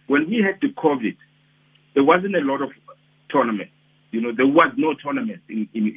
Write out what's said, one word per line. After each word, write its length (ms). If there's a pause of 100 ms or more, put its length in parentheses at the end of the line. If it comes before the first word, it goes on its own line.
when 220
we 160
had 160
the 140
covid, 420 (760)
there 100
wasn't 320
a 40
lot 220
of 80 (600)
tournament. 400 (420)
You 80
know, 160
there 100
was 300
no 180
tournament 540
in, 260
in 220